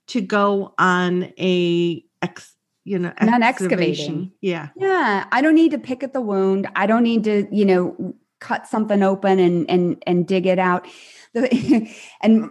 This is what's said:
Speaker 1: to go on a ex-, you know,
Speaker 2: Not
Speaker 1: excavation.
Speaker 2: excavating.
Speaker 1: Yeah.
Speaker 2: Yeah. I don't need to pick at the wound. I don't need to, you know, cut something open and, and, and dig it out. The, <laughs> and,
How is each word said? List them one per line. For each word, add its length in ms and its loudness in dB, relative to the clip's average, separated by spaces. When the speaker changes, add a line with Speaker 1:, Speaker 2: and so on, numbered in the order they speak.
Speaker 1:
to 120 -4
go 580 -2
on 640 0
a 640 0
ex-, 340 -12
you 160 -4
know, 220 -6
Speaker 2:
Not 200 2
Speaker 1:
excavation. 640 -2
Speaker 2:
excavating. 280 -8
Speaker 1:
Yeah. 340 -6
Speaker 2:
Yeah. 560 -2
I 100 0
don't 140 4
need 160 4
to 80 -4
pick 240 -10
at 80 -8
the 100 -6
wound. 540 0
I 120 0
don't 160 2
need 200 0
to, 280 0
you 120 2
know, 520 0
cut 280 -8
something 340 0
open 380 2
and, 300 2
and, 360 0
and 220 0
dig 180 0
it 140 0
out. 260 0
The, 560 0
<laughs> 140 -20
and, 300 2